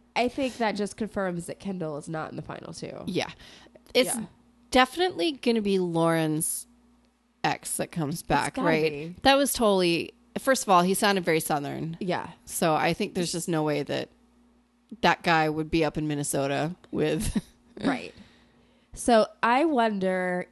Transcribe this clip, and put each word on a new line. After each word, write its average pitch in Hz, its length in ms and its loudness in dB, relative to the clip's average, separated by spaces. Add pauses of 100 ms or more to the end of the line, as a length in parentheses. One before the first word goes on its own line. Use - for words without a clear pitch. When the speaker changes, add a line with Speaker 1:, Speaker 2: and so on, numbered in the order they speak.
(160)
Speaker 1:
I 240 100 2
think 254 300 -2
that 214 160 0
just 202 240 -4
confirms 185 500 -4
that - 140 -12
Kendall 170 380 -6
is 156 100 -12
not 156 220 -6
in - 60 -12
the 156 60 -8
final - 300 -14
two. - 340 -12
Speaker 2:
Yeah. 180 240 -2 (640)
It's - 180 4
Speaker 1:
Yeah. 226 120 -6 (480)
Speaker 2:
definitely 339 580 2 (100)
gonna 233 220 0
be 196 160 2
Lauren's 165 880 0 (800)
ex - 320 -4
that - 160 -6
comes 151 220 -2
Speaker 1:
It's - 100 -10
Speaker 2:
back, 147 300 0
Speaker 1:
gotta 175 120 -2
Speaker 2:
right? 156 240 2
Speaker 1:
be. 151 320 -8
Speaker 2:
That 269 140 6
was 277 160 2
totally, 180 640 2 (240)
first - 240 0
of 208 80 -4
all, 180 100 8
he 185 140 2
sounded 196 300 2
very 160 160 2
Southern. 143 600 -4
Speaker 1:
Yeah. 175 280 -4 (180)
Speaker 2:
So 165 280 0
I 156 200 0
think 196 200 -4
there's 175 180 -2
just 175 180 -6
no 156 120 0
way 147 200 0
that 139 260 -4 (960)
that 170 200 2
guy 160 280 4
would 156 200 -4
be 165 140 2
up 151 140 -2
in 151 100 -2
Minnesota 143 680 -2 (160)
with 156 480 -2 (240)
<laughs> - 220 -12
Speaker 1:
Right. - 300 -4 (800)
So 220 320 4 (160)
I 262 240 4
wonder 185 840 0